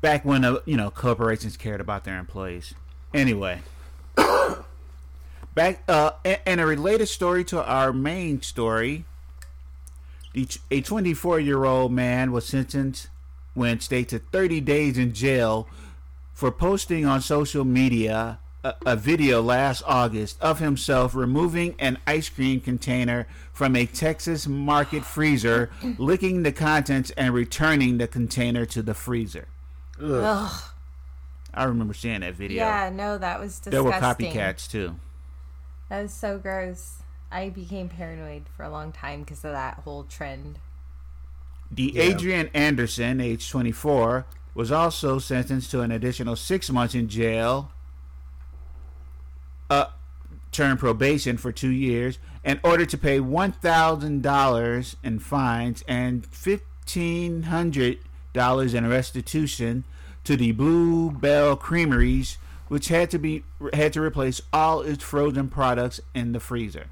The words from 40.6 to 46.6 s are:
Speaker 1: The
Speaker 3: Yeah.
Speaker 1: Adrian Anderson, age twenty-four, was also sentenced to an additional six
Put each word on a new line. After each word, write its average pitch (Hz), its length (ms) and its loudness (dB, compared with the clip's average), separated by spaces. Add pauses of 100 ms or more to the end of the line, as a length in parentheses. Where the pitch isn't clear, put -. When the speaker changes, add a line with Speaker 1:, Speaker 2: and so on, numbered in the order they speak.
Speaker 1:
The 131 240 0
Speaker 3:
Yeah. 160 100 2
Speaker 1:
Adrian 175 520 2
Anderson, 127 640 0
age 117 300 -2
twenty-four, 123 720 2 (300)
was 117 160 -2
also 156 480 2
sentenced 131 520 -2
to 127 100 0
an 117 100 0
additional 117 440 -2
six 180 360 -2